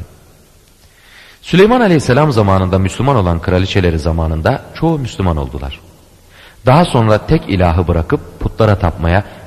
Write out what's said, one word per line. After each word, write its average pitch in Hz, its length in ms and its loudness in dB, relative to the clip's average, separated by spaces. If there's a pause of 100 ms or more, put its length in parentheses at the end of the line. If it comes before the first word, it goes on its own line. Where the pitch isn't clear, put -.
(1400)
Süleyman 214 380 2
Aleyhisselam 151 500 2
zamanında 95 480 2
Müslüman 117 360 -2
olan 87 260 0
kraliçeleri 90 580 0
zamanında 80 640 -2 (120)
çoğu 160 260 -2
Müslüman 95 380 -4
oldular. 67 420 -8 (840)
Daha 143 200 4
sonra 110 320 2 (100)
tek 160 220 0
ilahı 87 380 2
bırakıp 82 520 -2
putlara 107 400 0
tapmaya 85 440 0 (240)